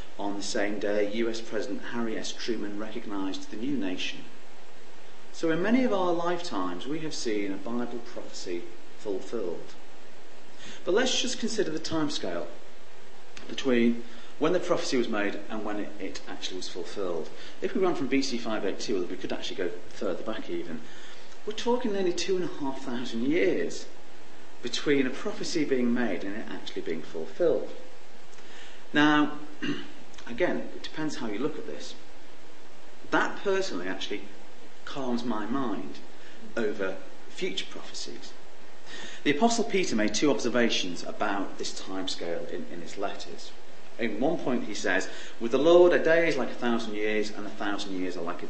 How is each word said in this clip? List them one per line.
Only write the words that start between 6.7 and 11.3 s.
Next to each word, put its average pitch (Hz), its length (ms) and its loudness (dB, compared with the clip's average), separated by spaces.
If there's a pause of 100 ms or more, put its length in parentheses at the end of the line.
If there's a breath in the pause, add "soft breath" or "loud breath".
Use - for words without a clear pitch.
we 151 140 0
have 156 160 -2
seen 104 360 0
a 98 60 -2
Bible 117 440 -2 (120)
prophecy 92 500 -2 (360)
fulfilled. 95 720 -2 (1120 loud breath)
But 175 80 2
let's 254 260 2
just - 200 0